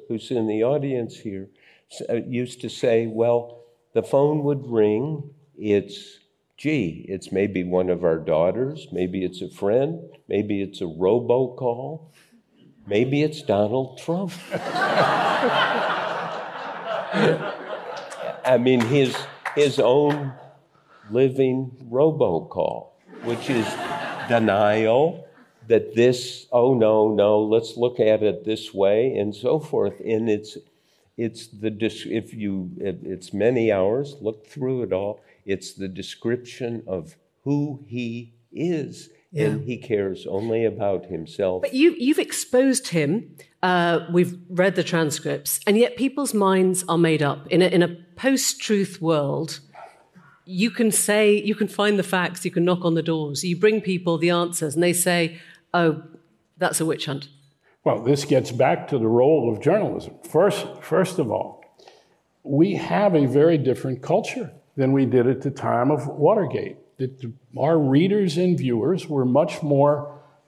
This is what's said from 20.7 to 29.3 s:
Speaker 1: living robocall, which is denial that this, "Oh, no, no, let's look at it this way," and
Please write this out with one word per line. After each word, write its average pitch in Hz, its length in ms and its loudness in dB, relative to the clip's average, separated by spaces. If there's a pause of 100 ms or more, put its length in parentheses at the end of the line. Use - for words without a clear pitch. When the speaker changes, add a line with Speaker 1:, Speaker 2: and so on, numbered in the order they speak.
Speaker 1:
living 131 640 2 (180)
robocall, 113 1000 0 (320)
which 117 260 -6
is 117 160 0 (600)
denial 110 1000 2 (400)
that 110 280 2
this, 120 580 2
"Oh, 123 220 4
no, 110 380 4
no, 104 300 4
let's 113 340 0
look 120 240 0
at 107 220 4
it 98 220 0
this 110 280 -6
way," 107 440 2
and 101 180 -2